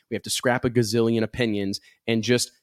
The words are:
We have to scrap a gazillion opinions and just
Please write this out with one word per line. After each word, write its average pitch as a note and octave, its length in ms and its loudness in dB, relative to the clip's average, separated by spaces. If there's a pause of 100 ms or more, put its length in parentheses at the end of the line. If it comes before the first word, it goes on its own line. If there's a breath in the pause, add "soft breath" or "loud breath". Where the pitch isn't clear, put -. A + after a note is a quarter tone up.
(120)
We A#2 40 -4
have G2+ 80 -6
to A2 60 -10
scrap B2 340 0
a C3 60 0
gazillion A#2 540 2
opinions G#2 580 -2 (240 soft breath)
and A2+ 180 0
just A#2+ 280 2 (100)